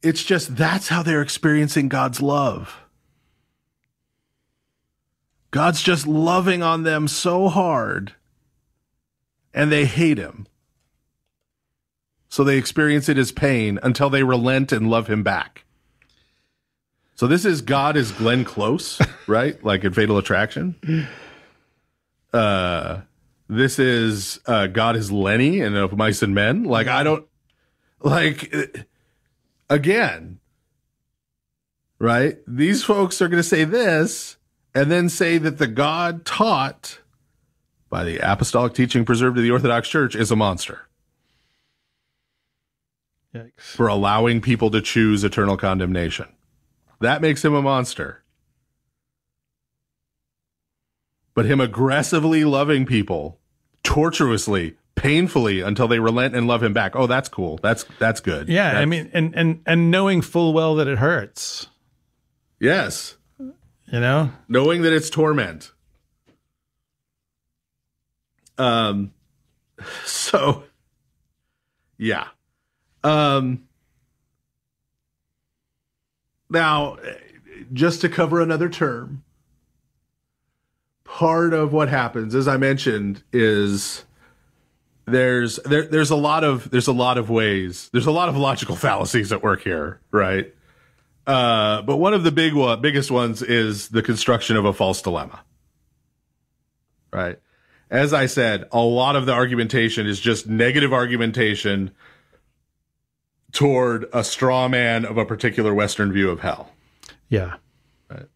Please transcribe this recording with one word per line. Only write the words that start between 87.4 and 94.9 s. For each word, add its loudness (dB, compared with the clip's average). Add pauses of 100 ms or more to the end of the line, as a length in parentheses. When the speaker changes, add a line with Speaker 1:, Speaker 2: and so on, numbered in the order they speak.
Speaker 1:
there's 0
a 2
lot 2
of -2
logical -2
fallacies -2
at -4
work 0
here, -6 (100)
right? 0 (760)
Uh, 2
but -2
one 2
of 0
the 4
big 0
one, 2
biggest 0
ones -2
is 0
the 0
construction 0
of 2
a 4
false 0